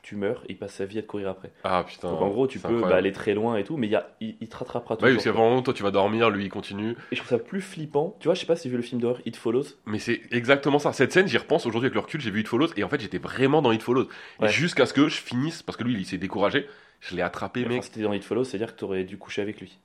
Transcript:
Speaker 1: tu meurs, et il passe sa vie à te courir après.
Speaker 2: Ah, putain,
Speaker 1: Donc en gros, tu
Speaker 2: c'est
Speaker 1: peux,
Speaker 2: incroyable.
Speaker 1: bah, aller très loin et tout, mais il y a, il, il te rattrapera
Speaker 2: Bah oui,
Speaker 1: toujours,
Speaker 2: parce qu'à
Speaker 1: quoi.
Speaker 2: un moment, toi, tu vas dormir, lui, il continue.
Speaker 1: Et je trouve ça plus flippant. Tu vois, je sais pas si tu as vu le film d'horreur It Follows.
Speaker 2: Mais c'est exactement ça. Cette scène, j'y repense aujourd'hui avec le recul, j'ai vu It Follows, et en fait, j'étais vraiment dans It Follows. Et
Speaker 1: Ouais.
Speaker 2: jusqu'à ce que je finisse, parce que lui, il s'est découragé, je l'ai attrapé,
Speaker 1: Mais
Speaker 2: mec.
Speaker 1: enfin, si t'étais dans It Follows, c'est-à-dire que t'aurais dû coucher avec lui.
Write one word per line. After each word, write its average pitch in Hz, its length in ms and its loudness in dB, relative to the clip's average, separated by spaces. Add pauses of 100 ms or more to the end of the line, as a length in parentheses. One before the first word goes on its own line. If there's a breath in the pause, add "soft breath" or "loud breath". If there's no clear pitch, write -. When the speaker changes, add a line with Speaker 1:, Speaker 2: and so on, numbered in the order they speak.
Speaker 1:
tu - 120 -16
meurs, 104 340 -2
et 98 40 -8
il 92 40 -14
passe 101 180 -10
sa 98 100 -6
vie 101 140 -8
à 104 40 -4
te - 60 -12
courir 101 200 -6
après. - 220 -10 (140)
Speaker 2:
Ah, 92 220 2
putain, - 240 -8
Speaker 1:
Donc 82 100 -2
en 95 80 2
gros, 117 180 2
tu 107 140 -6
Speaker 2:
c'est 92 80 -4
Speaker 1:
peux, 117 60 2
Speaker 2:
incroyable. 110 180 4
Speaker 1:
bah, 92 60 8
aller 98 120 2
très 101 240 0
loin 110 220 0
et 101 80 -2
tout, - 120 -8
mais 113 120 0
il - 20 -4
y 107 60 4
a, - 120 -2 (120)
il, 110 200 -10
il 113 80 -12
te - 80 -16
rattrapera - 380 -6
Speaker 2:
Bah 110 140 4
oui, - 0 -
Speaker 1:
toujours, 131 80 8
Speaker 2:
parce 101 80 2
qu'à 110 80 2
Speaker 1:
quoi. 104 120 4
Speaker 2:
un 113 40 8
moment, 127 140 4
toi, 123 120 0
tu - 80 -10
vas 101 80 2
dormir, 107 400 4
lui, 101 140 0
il 95 40 -4
continue. 104 440 -6 (180 loud breath)
Speaker 1:
Et - 60 -4
je - 0 -
trouve - 120 -8
ça 120 140 2
plus 190 180 -8
flippant. 160 600 -4
Tu 156 80 -4
vois, 175 60 6
je 185 60 -4
sais - 60 -10
pas 170 80 4
si 165 80 -4
tu 131 60 -6
as - 20 -6
vu 123 60 -2
le 120 80 -2
film 120 160 -6
d'horreur 120 260 0
It 117 100 -8
Follows. 120 280 0 (220)
Speaker 2:
Mais 107 120 -4
c'est 117 220 -2 (100)
exactement 139 480 4
ça. 143 140 0
Cette - 200 4
scène, 190 140 6
j'y 139 120 4
repense - 280 0
aujourd'hui 117 200 0
avec 107 80 0
le 104 60 0
recul, 156 200 -4
j'ai 113 100 -4
vu 107 120 0
It 107 60 -6
Follows, 120 280 2
et 101 80 0
en 90 40 -2
fait, 143 120 -2
j'étais 101 180 -6
vraiment 135 420 2
dans 123 120 6
It 113 100 2
Follows. 123 240 2 (320 loud breath)
Et 110 60 0
Speaker 1:
Ouais. 107 40 4
Speaker 2:
jusqu'à 147 380 2
ce - 60 -2
que 147 160 6
je - 120 -6
finisse, 139 440 -4
parce - 120 -8
que - 60 -6
lui, 123 120 0
il 92 120 -4
s'est 92 120 -4
découragé, 98 500 0 (320 loud breath)
je - 160 -10
l'ai 87 60 0
attrapé, 101 400 -4
Speaker 1:
Mais 117 80 -2
Speaker 2:
mec. 127 80 0
Speaker 1:
enfin, 123 80 -8
si - 40 -20
t'étais 110 160 -6
dans 104 60 0
It 101 100 -4
Follows, 117 220 -2
c'est-à-dire 113 320 -6
que - 20 -20
t'aurais 95 240 -4
dû 95 160 -12
coucher - 240 -6
avec 104 180 -8
lui. 95 240 -18